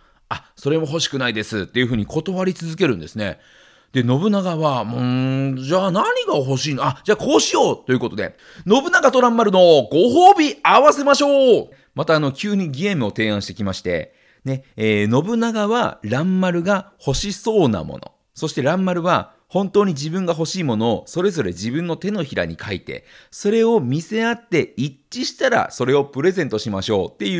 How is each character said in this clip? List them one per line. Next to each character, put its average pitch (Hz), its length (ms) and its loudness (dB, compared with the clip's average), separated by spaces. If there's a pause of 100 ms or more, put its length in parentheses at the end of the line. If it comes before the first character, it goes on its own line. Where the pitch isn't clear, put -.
(300)
「あ、 - 260 -10
そ - 140 -4
れ 156 80 2
も 160 80 -2
欲 151 160 -6
し - 80 -4
く 143 80 -8
な 127 100 -4
い 117 60 -4
で 107 100 -4
す」 104 180 -4
っ 87 40 -4
て - 160 -2
い - 20 4
う 123 40 0
ふ 120 60 -2
う 123 40 -2
に 104 80 -2
断 185 400 -4
り 185 80 -2
続 165 240 -10
け 180 100 0
る 123 80 0
ん 87 40 -10
で 76 80 -14
す - 100 -12
ね。 101 220 -6 (520)
で、 131 120 0
信 139 280 0
長 185 240 -2
は、 143 300 -2
「う - 0 -
ー 127 680 -2
ん、 131 40 -6
じ 131 160 -4
ゃ 185 120 2
あ 190 60 0
何 185 120 0 (240)
が 349 100 0
欲 131 220 -2
し 143 140 -4
い - 20 -4
の？ 120 80 -4
あ、 143 200 -4
じ - 80 -2
ゃ 208 40 4
あ - 20 -14
こ 285 200 2
う - 40 4
し - 140 -2
よ 196 180 2
う」 - 120 -6
と 131 60 0
い 127 40 4
う 123 40 0
こ 120 100 -4
と 95 60 -14
で、 95 220 -8 (300)
信 269 240 4
長 330 200 4
と 262 80 4
蘭 240 160 4
丸 226 160 4
の 185 80 4
ご 180 720 8
褒 381 40 4
美 302 240 0
合 196 200 6
わ 294 120 8
せ 285 100 -2
ま 277 120 4
し 294 80 0
ょ 269 400 4
う。 - 60 -14 (260)
ま 139 100 -4
た、 160 80 2
あ 156 60 4
の、 143 120 -2
急 208 220 -6
に 190 160 -2
ゲ 156 220 -4
ー 190 40 -2
ム 127 120 -2
を - 20 -2
提 110 220 -2
案 104 100 -2
し - 60 -10
て 92 80 -12
き 104 80 -6
ま 98 100 -4
し - 80 -10
て、 85 320 -4 (320)
ね、 131 180 -6 (140)
え 107 280 2
ー、 123 200 2
信 226 140 -2
長 220 280 -2
は 226 360 -2
蘭 165 360 -2
丸 180 220 0
が 190 300 -2 (120)
欲 135 140 -2
し 202 160 -6
そ 214 320 0
う 127 40 4
な 92 140 -2
も 71 140 -10
の、 - 140 -18 (240)
そ 160 120 -8
し 147 60 -6
て 151 80 -4
蘭 175 240 0
丸 180 160 -2
は 160 320 -2 (140)
本 190 240 -2
当 208 140 2
に 185 80 0
自 147 180 -6
分 185 160 -4
が 165 60 0
欲 160 120 -2
し 180 140 -8
い 175 40 -2
も 123 140 0
の 113 140 0
を 101 160 -4
そ 175 160 -4
れ 208 80 2
ぞ 165 100 -4
れ 98 80 -2
自 92 220 -6
分 170 160 -4
の 160 100 -6
手 185 140 -6
の 202 120 -4
ひ - 120 -8
ら 92 100 -2
に 82 180 -10
書 104 80 -10
い 92 100 -8
て、 - 240 -14 (260)
そ - 180 -4
れ 226 140 2
を 226 160 4
見 135 220 -2
せ 220 220 -4
合 233 100 -2
っ 233 140 -12
て - 300 -2
一 139 220 -6 (100)
致 240 160 -8
し - 100 -10
た - 140 0
ら 123 220 0
そ - 120 -4
れ 123 120 2
を 139 100 2
プ 135 160 -10
レ 175 100 2
ゼ 185 120 -2
ン 131 60 -4
ト 107 100 -4
し 110 100 -6
ま 95 140 -4
し 113 80 -4
ょ 98 160 0
う - 40 -12
っ - 60 -20
て 202 100 -6
い 185 120 -4